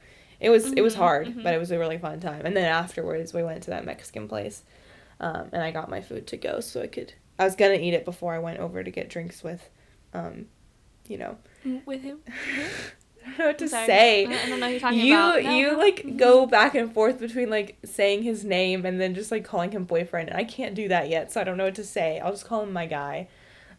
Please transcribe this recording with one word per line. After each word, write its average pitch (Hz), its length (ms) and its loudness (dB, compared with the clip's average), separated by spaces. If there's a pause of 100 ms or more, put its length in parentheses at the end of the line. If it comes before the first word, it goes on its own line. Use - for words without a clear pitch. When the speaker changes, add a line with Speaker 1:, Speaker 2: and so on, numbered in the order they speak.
(380)
Speaker 1:
It 220 120 2
was, 233 220 6
it 262 100 4
was 220 100 4
Speaker 2:
Mm-hmm, 196 100 -4
Speaker 1:
hard, 160 240 4
Speaker 2:
mm-hmm. 240 160 -10
Speaker 1:
but 175 100 2
it 165 60 2
was 175 140 -4
a 170 80 0
really 165 180 -2
fun 160 220 -8
time. 151 260 -6
And 190 100 0
then 185 80 2
afterwards, 165 720 -2
we 170 80 -2
went 165 220 -6
to - 60 -8
that - 140 -6
Mexican - 440 -12
place, 107 340 -8 (560)
um, 165 340 -6
and 170 120 -4
I 160 80 -4
got 160 180 -8
my 185 100 -8
food 214 280 -12
to - 80 -10
go - 240 -6
so - 220 -8
I - 40 -8
could, - 260 -12 (240)
I 185 80 0
was 190 120 0
gonna 196 180 6
eat 170 200 0
it 165 100 0
before 175 300 -6
I 165 40 -4
went 165 220 -8
over 180 240 -8
to 185 80 -10
get - 180 -10
drinks 170 320 -12
with, 170 260 -12 (440)
um, - 340 -10 (640)
you 202 100 -12
know. - 200 -12 (280)
Speaker 2:
Mm, 262 200 -6
with 262 160 -8
who? 277 200 -12
Speaker 1:
<laughs> - 60 -20 (1000)
I - 20 -16
don't 262 100 -10
know 320 80 2
what 294 120 0
to - 60 -6
Speaker 2:
I'm 311 60 -4
sorry. 226 160 -2
Speaker 1:
say. 214 400 6
Speaker 2:
I - 240 -4
don't 254 100 -4
know 240 60 -2
who 247 60 -2
you're 247 80 -4
talking 240 200 2
Speaker 1:
You, 262 140 8
Speaker 2:
about. 339 300 6
No, 269 60 0
Speaker 1:
you, 269 220 4
Speaker 2:
no. 294 60 0
Speaker 1:
like, 381 220 6
Speaker 2:
Mm-hmm. 269 180 -8
Speaker 1:
go 254 260 10
back 247 300 6
and 226 180 0
forth 226 260 4
between, 233 300 -2
like, 214 340 -2
saying 202 400 0
his 226 220 -4
name 185 400 0
and 185 160 -2
then 185 140 0
just, 202 160 -8
like, 220 140 -4
calling 180 280 -2
him 196 120 -4
boyfriend, 175 440 -2
and - 80 -8
I 202 80 -2
can't 226 300 -8
do 208 140 -4
that 175 200 2
yet, 160 240 -2
so 226 80 -2
I 196 40 0
don't 185 120 -2
know 190 80 0
what 190 120 -2
to 214 80 -10
say. 165 360 -2
I'll 180 120 -2
just 202 120 -12
call 226 200 -4
him 202 100 -8
my 170 100 -4
guy. 147 440 -6 (500)